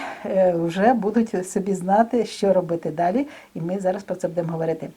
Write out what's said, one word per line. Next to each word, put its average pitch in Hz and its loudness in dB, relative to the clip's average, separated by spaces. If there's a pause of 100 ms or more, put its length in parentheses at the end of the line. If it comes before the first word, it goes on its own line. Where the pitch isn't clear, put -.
(260)
е, 190 4
вже 175 4
будуть 214 0
собі 196 0
знати, 202 2
що 196 2
робити 170 0
далі, 185 0 (280)
і 165 -8
ми 185 -4
зараз 185 -2
про 185 -6
це 180 -4
будемо 165 -4
говорити. 160 -4